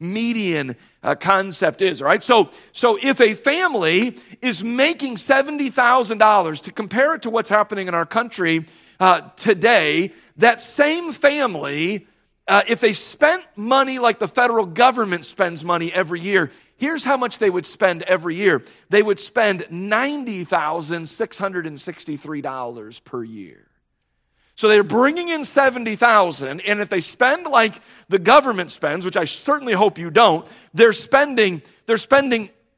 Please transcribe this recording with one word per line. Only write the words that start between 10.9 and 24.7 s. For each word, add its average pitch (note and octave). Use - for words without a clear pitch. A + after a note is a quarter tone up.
family, F#3+
uh, G3
if A#3
they A3
spent E4
money C4
like A#3+
the F3+
federal A#3
government G3+
spends E3+
money E3+
every E3+
year, F3+
here's D4+
how C4+
much B3
they G#3
would F3+
spend F3
every F3
year. F3
They G#3
would G#3
spend G#3
ninety G#3+
thousand D#3+
six -
hundred F#3
and D3
sixty-three D3+
dollars A#2+
per B2
year. G#2
So G#3+
they're G#3